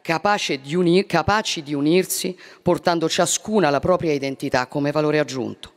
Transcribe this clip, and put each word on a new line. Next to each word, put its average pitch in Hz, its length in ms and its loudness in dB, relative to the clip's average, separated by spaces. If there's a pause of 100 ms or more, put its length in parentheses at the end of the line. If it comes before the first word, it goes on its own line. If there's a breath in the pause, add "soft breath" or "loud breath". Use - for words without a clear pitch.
capace 165 600 -2
di 139 140 -6
uni-, 180 320 4
capaci 185 540 0
di 143 120 -8
unirsi, 170 640 0 (240 loud breath)
portando 170 480 0
ciascuna 185 600 0
la 139 120 0
propria 170 320 0
identità 135 540 -2
come 143 240 -2
valore 151 280 0
aggiunto. 123 580 -6